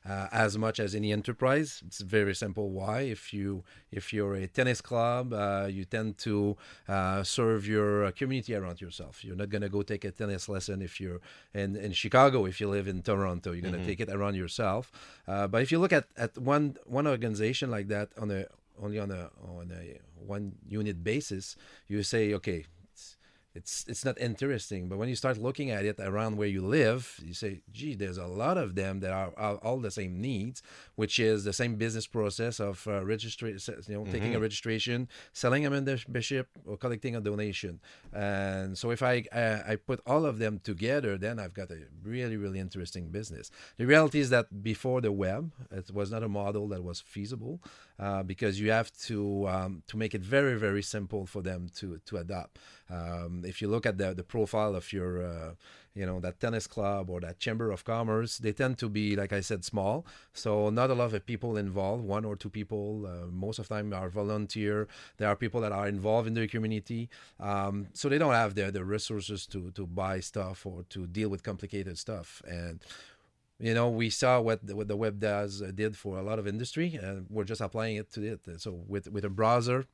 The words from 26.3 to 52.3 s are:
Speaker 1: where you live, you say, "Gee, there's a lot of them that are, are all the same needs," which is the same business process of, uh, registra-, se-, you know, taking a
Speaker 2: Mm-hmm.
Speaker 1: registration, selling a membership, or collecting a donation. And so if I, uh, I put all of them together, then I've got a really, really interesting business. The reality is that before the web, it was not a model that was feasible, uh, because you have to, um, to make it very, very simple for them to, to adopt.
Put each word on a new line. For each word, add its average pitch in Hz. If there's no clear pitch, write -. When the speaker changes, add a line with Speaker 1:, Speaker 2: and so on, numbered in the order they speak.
Speaker 1:
where 104
you 95
live, 120
you 85
say, 98
"Gee, 131
there's 95
a 90
lot 120
of 104
them 95
that 95
are, 95
are 104
all 123
the 107
same 92
needs," 120
which 107
is 110
the 101
same 117
business 113
process 113
of, 101
uh, 101
registra-, 107
se-, -
you 104
know, 104
taking 107
a -
Speaker 2:
Mm-hmm. 113
Speaker 1:
registration, 113
selling 135
a 139
membership, 135
or 104
collecting 117
a 113
donation. 104
And 98
so 117
if 117
I, 123
uh, 113
I 107
put -
all 151
of 117
them 107
together, 110
then 110
I've 92
got 92
a 80
really, 117
really 98
interesting 90
business. 82
The 117
reality 151
is 135
that 107
before 127
the 110
web, 101
it 95
was 101
not 113
a 110
model 104
that 92
was 87
feasible, 117
uh, 98
because 98
you 107
have 113
to, 101
um, 92
to -
make 110
it 101
very, 127
very 101
simple 98
for 98
them 90
to, 87
to 104
adopt. 87